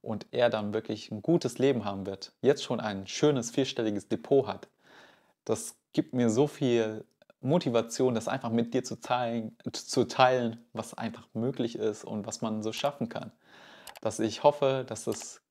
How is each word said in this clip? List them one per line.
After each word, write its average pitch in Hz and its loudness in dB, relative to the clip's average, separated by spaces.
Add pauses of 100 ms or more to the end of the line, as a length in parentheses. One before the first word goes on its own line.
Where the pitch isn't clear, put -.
und 107 -8
er 120 4
dann 104 0
wirklich 110 -4
ein 107 -6
gutes 160 2
Leben 127 4
haben 98 -6
wird, - -10
jetzt 135 4
schon 117 -4
ein 98 -4
schönes 131 2
vierstelliges 110 -2
Depot 135 2
hat. 98 -10 (760)
Das - -4 (160)
gibt - -2
mir 123 4
so 123 4
viel 117 0 (380)
Motivation, 127 2
das 110 -2
einfach - -4
mit 117 0
dir 131 0
zu - -10
teilen, 117 -2 (180)
zu - 0
teilen, 123 4
was - -8
einfach - -8
möglich 120 -2
ist 107 -4
und 107 -6
was 110 -8
man 107 -2
so 110 -2
schaffen - -2
kann. - -10 (680)
Dass 110 -4
ich 110 -2
hoffe, 135 4
dass - -8
es - -8